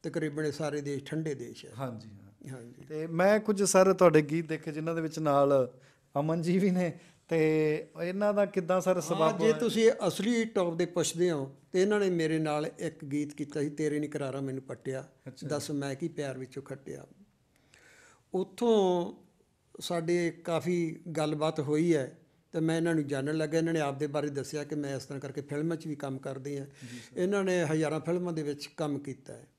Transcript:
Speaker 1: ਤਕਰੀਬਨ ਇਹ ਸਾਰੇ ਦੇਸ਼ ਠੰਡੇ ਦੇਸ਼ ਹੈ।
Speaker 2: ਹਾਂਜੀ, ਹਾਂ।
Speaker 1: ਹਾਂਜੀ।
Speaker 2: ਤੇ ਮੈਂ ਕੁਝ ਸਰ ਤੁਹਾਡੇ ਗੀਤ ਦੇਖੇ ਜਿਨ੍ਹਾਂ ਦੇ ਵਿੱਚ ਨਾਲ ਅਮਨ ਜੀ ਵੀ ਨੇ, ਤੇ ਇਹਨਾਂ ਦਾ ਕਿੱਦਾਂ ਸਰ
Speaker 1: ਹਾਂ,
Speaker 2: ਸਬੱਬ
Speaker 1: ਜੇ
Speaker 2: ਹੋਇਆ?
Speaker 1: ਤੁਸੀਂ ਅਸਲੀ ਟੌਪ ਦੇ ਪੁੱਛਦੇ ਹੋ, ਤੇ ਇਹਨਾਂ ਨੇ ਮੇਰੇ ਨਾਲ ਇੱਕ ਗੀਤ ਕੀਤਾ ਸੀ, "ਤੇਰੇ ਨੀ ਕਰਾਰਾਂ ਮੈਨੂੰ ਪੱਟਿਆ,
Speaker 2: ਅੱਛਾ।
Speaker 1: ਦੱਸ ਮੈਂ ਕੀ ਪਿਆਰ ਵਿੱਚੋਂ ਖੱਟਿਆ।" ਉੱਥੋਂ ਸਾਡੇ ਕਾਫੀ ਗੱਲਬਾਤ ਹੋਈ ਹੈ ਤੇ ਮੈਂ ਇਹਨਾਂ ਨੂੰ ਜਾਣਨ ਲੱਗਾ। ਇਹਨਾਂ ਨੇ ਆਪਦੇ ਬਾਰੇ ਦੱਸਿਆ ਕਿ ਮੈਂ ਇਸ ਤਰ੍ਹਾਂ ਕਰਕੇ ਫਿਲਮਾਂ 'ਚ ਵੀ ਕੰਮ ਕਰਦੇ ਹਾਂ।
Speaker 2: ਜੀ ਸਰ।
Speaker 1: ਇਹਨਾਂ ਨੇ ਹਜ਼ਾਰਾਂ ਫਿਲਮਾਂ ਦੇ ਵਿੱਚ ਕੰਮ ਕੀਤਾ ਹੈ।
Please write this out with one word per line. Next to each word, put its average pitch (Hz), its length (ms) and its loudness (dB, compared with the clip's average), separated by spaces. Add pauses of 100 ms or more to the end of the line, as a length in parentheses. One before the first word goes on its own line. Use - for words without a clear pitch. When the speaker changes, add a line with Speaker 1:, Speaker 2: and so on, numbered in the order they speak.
Speaker 1:
ਤਕਰੀਬਨ 151 420 -4
ਇਹ 147 60 0
ਸਾਰੇ 147 300 -4
ਦੇਸ਼ 139 220 -6
ਠੰਡੇ 156 300 -4
ਦੇਸ਼ 120 320 -12
ਹੈ। - 140 -18
Speaker 2:
ਹਾਂਜੀ, 110 300 -8
ਹਾਂ। 101 460 -18
Speaker 1:
ਹਾਂਜੀ। 120 340 -18
Speaker 2:
ਤੇ 156 180 -6
ਮੈਂ 190 320 6
ਕੁਝ 208 240 2
ਸਰ 190 300 8
ਤੁਹਾਡੇ 165 280 8
ਗੀਤ 156 260 -2
ਦੇਖੇ 156 240 -6
ਜਿਨ੍ਹਾਂ 160 240 -4
ਦੇ 165 60 -2
ਵਿੱਚ 156 180 -6
ਨਾਲ 139 600 4 (400)
ਅਮਨ 160 220 0
ਜੀ 175 160 2
ਵੀ 185 140 4
ਨੇ, 180 280 0 (280)
ਤੇ 156 600 2 (160)
ਇਹਨਾਂ 202 300 0
ਦਾ 202 120 4
ਕਿੱਦਾਂ 185 360 0
ਸਰ 185 140 2
Speaker 1:
ਹਾਂ, 175 60 0
Speaker 2:
ਸਬੱਬ 160 360 2
Speaker 1:
ਜੇ 165 60 0
Speaker 2:
ਹੋਇਆ? 151 140 4
Speaker 1:
ਤੁਸੀਂ 226 340 4 (160)
ਅਸਲੀ 226 380 0
ਟੌਪ 180 300 -2
ਦੇ 175 100 0
ਪੁੱਛਦੇ 170 460 0
ਹੋ, 139 240 -4 (160)
ਤੇ 185 100 2
ਇਹਨਾਂ 208 180 4
ਨੇ 196 100 2
ਮੇਰੇ 160 300 2
ਨਾਲ 151 400 0
ਇੱਕ 156 260 -8
ਗੀਤ 147 280 -4
ਕੀਤਾ 147 280 -6
ਸੀ, 151 80 0
"ਤੇਰੇ 147 300 -2
ਨੀ 147 80 -2
ਕਰਾਰਾਂ 139 340 -6
ਮੈਨੂੰ 135 220 -6
ਪੱਟਿਆ, 131 460 -8 (180)
Speaker 2:
ਅੱਛਾ। 139 200 -14
Speaker 1:
ਦੱਸ 147 240 -4
ਮੈਂ 139 240 -4
ਕੀ 165 120 -6
ਪਿਆਰ 139 300 -6
ਵਿੱਚੋਂ 131 260 -12
ਖੱਟਿਆ।" 139 420 -14 (1300)
ਉੱਥੋਂ 190 800 2 (680)
ਸਾਡੇ 170 520 0
ਕਾਫੀ 165 680 -2 (180)
ਗੱਲਬਾਤ 156 420 0
ਹੋਈ 151 360 2
ਹੈ 131 240 -4 (320)
ਤੇ 160 100 -2
ਮੈਂ 160 160 2
ਇਹਨਾਂ 165 180 2
ਨੂੰ 147 120 0
ਜਾਣਨ 143 300 -2
ਲੱਗਾ। 156 200 0
ਇਹਨਾਂ 165 160 2
ਨੇ 160 60 2
ਆਪਦੇ 143 280 -2
ਬਾਰੇ 147 220 -2
ਦੱਸਿਆ 143 340 -6
ਕਿ 147 120 -8
ਮੈਂ 139 200 -4
ਇਸ 127 100 -8
ਤਰ੍ਹਾਂ 139 140 -10
ਕਰਕੇ 135 220 -10
ਫਿਲਮਾਂ 156 360 -4
'ਚ 160 100 -12
ਵੀ 151 80 -6
ਕੰਮ 135 220 -8
ਕਰਦੇ 135 420 -8
ਹਾਂ। 135 60 -10
Speaker 2:
ਜੀ 123 320 -16
ਸਰ। - 220 -12
Speaker 1:
ਇਹਨਾਂ 196 240 2
ਨੇ 180 220 2
ਹਜ਼ਾਰਾਂ 156 340 0
ਫਿਲਮਾਂ 175 340 -2
ਦੇ 160 100 -4
ਵਿੱਚ 143 340 -6
ਕੰਮ 147 220 -2
ਕੀਤਾ 135 340 -12
ਹੈ। 120 140 -20 (100)